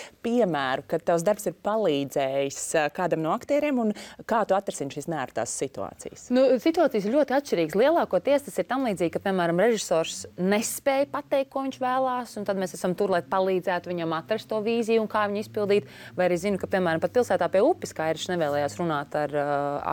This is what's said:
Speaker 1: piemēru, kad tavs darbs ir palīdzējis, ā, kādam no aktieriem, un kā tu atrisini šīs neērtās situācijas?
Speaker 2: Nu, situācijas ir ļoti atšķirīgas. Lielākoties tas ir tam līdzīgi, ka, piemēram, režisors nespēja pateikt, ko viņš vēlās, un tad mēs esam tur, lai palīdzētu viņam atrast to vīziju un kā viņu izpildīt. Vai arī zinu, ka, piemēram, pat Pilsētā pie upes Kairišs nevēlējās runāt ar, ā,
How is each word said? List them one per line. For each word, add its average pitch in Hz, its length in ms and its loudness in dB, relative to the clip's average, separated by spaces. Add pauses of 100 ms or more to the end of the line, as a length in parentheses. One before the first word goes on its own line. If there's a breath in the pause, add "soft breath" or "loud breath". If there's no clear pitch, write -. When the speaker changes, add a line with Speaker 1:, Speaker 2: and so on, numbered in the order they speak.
(260 loud breath)
Speaker 1:
piemēru, 156 640 0
kad 165 160 -2
tavs 170 200 2
darbs 208 240 0
ir 165 60 -8 (100)
palīdzējis, 139 960 0 (180)
ā, 151 160 2
kādam 165 300 -2
no 160 100 0
aktieriem, 285 480 0
un 214 120 0 (360 loud breath)
kā 220 160 2
tu 190 120 2
atrisini 156 360 -4
šīs 147 160 -8
neērtās 127 440 -4 (100)
situācijas? - 720 -10
Speaker 2:
Nu, 262 100 6 (160)
situācijas 320 460 2
ir 226 80 0
ļoti 277 220 2
atšķirīgas. 175 420 0
Lielākoties 269 680 2
tas - 120 -4
ir 180 100 -2
tam 262 180 -2
līdzīgi, 175 280 0
ka, 170 80 -4
piemēram, 175 400 2
režisors 196 600 0 (140)
nespēja 226 760 0
pateikt, 269 400 -2
ko 269 120 -4
viņš 269 160 -6
vēlās, 254 560 -2
un 208 100 -6
tad 196 140 -2
mēs 185 160 -4
esam 180 200 -2
tur, 196 180 0
lai 170 100 0
palīdzētu 185 680 0
viņam 165 240 -2
atrast 214 340 -4
to 220 140 -2
vīziju 226 400 2
un 208 60 -10
kā 214 180 2
viņu 208 160 -4
izpildīt. 208 440 0 (280 loud breath)
Vai 180 120 2
arī 175 120 2
zinu, 196 200 0
ka, - 80 -6
piemēram, 175 340 2
pat 175 120 -2
Pilsētā 190 380 2
pie 190 120 6
upes 330 320 0
Kairišs 160 360 -2
nevēlējās 147 480 0
runāt 151 360 -2
ar, 147 160 -2
ā, 143 140 0 (460)